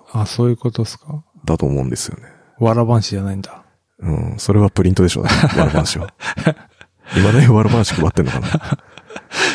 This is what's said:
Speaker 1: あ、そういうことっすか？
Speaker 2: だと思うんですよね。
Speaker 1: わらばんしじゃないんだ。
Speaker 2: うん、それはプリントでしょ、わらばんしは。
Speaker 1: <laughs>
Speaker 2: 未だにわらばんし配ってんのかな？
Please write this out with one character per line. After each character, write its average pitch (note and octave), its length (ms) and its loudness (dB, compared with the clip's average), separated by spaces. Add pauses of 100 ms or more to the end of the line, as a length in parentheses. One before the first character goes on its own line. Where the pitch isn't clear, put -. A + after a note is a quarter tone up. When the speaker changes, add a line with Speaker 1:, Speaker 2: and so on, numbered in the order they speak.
(120)
Speaker 1:
あ、 G#2+ 160 -2
そ - 180 -2
う A#2+ 40 2
い A#2+ 40 2
う A2+ 40 -4
こ - 120 -6
と A2+ 140 -4
っ - 20 -2
す - 140 -12
か？ D3+ 240 -14 (220)
Speaker 2:
だ E2 120 0
と - 80 -2
思 C#2 160 -2
う C2 40 -4
ん C2 40 -6
で A#1 60 -6
す - 140 -8
よ - 80 -14
ね。 - 80 -20 (340)
Speaker 1:
わ A2+ 140 2
ら A#2 120 2
ば A#2 120 2
ん A2 40 2
し - 100 -8
じ G2+ 60 -4
ゃ F#2+ 60 -4
な G2 80 -6
い F#2+ 60 -8
ん G2 40 -8
だ。 - 220 -20 (360)
Speaker 2:
う E2 120 -6
ん、 D#2+ 260 -4
そ - 160 0
れ G#2 60 6
は G2+ 100 4
プ F#2+ 140 0
リ F2+ 80 4
ン F#2 40 0
ト F#2+ 60 4
で F2+ 80 4
し - 80 -2
ょ、 - 40 -4
わ - 80 -2 (260)
ら - 120 2
ば - 140 0
ん - 60 -2
し - 100 -6
は。 - 160 -10 (520)
Speaker 1:
<laughs> - 500 -18
Speaker 2:
未 G2 180 4
だ B2 80 6
に C3 60 6
わ A2 160 6
ら G#2 60 2
ば A#2 100 2
ん G#2 60 2
し - 80 -4
配 D#2 140 0
っ - 40 2
て - 100 0
ん D2 40 0
の B1+ 60 -2
か B1+ 100 -4
な？ A1+ 80 -6 (1040)